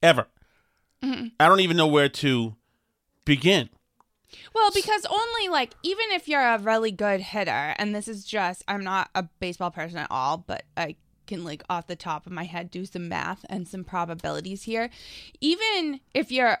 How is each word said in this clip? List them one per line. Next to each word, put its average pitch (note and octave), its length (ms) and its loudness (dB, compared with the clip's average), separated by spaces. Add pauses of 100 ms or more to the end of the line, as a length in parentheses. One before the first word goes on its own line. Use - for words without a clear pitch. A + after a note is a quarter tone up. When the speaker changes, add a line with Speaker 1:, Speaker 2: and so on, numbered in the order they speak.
Speaker 1:
Ever. D#3 240 6 (760)
Speaker 2:
Mm-hmm. B3+ 260 -4 (120)
Speaker 1:
I D#3 80 10
don't F#3+ 120 8
even E3+ 160 4
know D#3+ 100 6
where D3 220 6
to B2 480 0 (680)
begin. D3 460 4 (840)
Speaker 2:
Well, G#4+ 200 4
because G4+ 360 0
only, A4 380 -2
like, C#4 340 0
even G4 300 -2
if F4 160 -4
you're D4 120 2
a A#3+ 180 4
really A3 320 0
good G3+ 300 0
hitter, D3+ 580 -2
and G#3 160 -2
this G#3 140 -8
is G#3 160 -12
just, F#3 420 -4
I'm G3+ 160 -4
not F#3+ 320 -2
a F#3+ 100 -2 (160)
baseball F3+ 300 -4
person E3 280 -10
at D3+ 120 -6
all, C3+ 280 0
but - 260 -10 (120)
I E3 200 -6 (300)
can, F3 180 -8
like, D3+ 240 -10
off F3 180 -4
the F3 100 -10
top D#3 300 -8
of F3 60 -14
my E3+ 120 -8
head, F3 260 -10
do F#3 160 -10
some F3 220 -10
math F3 420 -6
and F3+ 180 -8
some F#3+ 160 -10
probabilities E3+ 760 -6
here. A3+ 260 -4 (520)
Even F4 600 0 (140)
if C4+ 180 0
you're B3 280 4